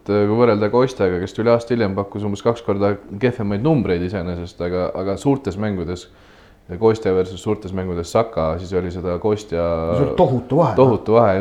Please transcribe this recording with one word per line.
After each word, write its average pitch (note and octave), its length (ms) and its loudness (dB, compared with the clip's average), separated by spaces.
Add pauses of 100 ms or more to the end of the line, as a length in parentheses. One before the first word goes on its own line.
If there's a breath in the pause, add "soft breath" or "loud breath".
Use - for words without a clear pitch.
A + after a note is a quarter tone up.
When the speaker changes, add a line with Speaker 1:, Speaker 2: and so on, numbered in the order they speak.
(120)
Speaker 1:
äh, G#2 160 4
kui G#2+ 100 2
võrrelda G#2+ 320 4
Kostjaga, A2 540 2
kes F#2+ 100 -8
tuli A2+ 160 0
aasta A#2 240 2
hiljem, G2+ 220 0
pakkus G2+ 320 -4
umbes G2+ 160 -6
kaks A#2 180 0
korda G2+ 300 0 (260)
kehvemaid G#2+ 460 -2
numbreid F#2+ 420 2
iseenesest, F2 560 -6
aga, F2+ 280 -2 (120)
aga F#2+ 160 -4
suurtes C3+ 400 -2
mängudes, F#2 480 -4 (760 soft breath)
Kostja G#2+ 320 2
versus F#2 320 -2
suurtes G2+ 320 -4
mängudes F2+ 360 -6
Saka, E2 480 0
siis F2+ 120 -12
oli F2+ 200 -2
seda F2 280 -4
Kostja G2+ 440 -2 (340)
Speaker 2:
See C#3+ 80 2
oli - 100 -2
tohutu B2+ 460 2
vahe, C3 160 0
Speaker 1:
tohutu A#2 400 4
vahe, G#2+ 220 6